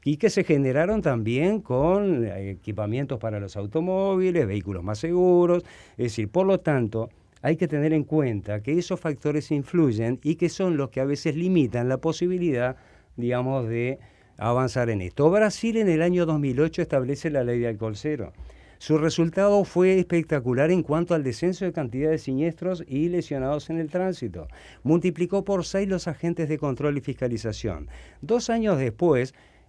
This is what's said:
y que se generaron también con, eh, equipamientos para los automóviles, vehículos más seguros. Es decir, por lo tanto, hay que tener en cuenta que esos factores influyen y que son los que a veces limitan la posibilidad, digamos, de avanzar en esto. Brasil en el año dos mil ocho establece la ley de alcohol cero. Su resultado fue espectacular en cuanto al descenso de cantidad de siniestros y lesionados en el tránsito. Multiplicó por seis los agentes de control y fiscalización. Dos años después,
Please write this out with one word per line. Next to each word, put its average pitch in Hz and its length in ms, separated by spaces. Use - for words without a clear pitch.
y 147 140
que 214 120
se 196 140
generaron 151 580
también 135 600
con, 160 640
eh, 98 260
equipamientos 110 640
para 107 220
los 101 160
automóviles, 180 920
vehículos 95 380
más 104 160
seguros. 175 640
Es 123 200
decir, 107 160
por 180 180
lo 190 140
tanto, 113 500
hay 160 160
que 175 100
tener 151 260
en 151 120
cuenta 107 580
que 135 120
esos 175 240
factores 147 520
influyen 131 720
y 147 100
que 175 160
son 180 280
los 139 120
que - 100
a 131 60
veces 143 300
limitan 151 520
la 131 100
posibilidad, 160 800
digamos, 123 500
de 120 320
avanzar 120 520
en 101 120
esto. 143 280
Brasil 214 480
en 214 100
el 160 140
año 175 240
dos 156 140
mil 135 200
ocho 165 220
establece 139 480
la 139 140
ley 120 160
de 120 80
alcohol 110 280
cero. 135 380
Su 156 180
resultado 175 640
fue 185 360
espectacular 156 720
en 180 100
cuanto 160 320
al 156 100
descenso 170 420
de 175 60
cantidad 139 380
de 160 80
siniestros 165 720
y 147 220
lesionados 147 600
en 160 80
el 156 140
tránsito. 139 560
Multiplicó 175 640
por 196 220
seis 196 220
los 185 200
agentes 170 420
de 151 80
control 143 400
y 131 40
fiscalización. 110 880
Dos 226 280
años 214 300
después, 131 560